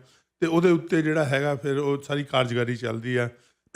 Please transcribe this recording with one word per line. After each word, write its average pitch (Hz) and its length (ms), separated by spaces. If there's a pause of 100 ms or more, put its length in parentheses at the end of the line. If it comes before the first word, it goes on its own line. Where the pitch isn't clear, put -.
(400)
ਤੇ 170 80
ਉਹਦੇ 165 220
ਉੱਤੇ 165 320
ਜਿਹੜਾ 156 240
ਹੈਗਾ 139 300
ਫਿਰ 139 220
ਉਹ 143 240
ਸਾਰੀ 147 220
ਕਾਰਜਕਾਰੀ 123 520
ਚੱਲਦੀ 117 400
ਆ, 120 140 (460)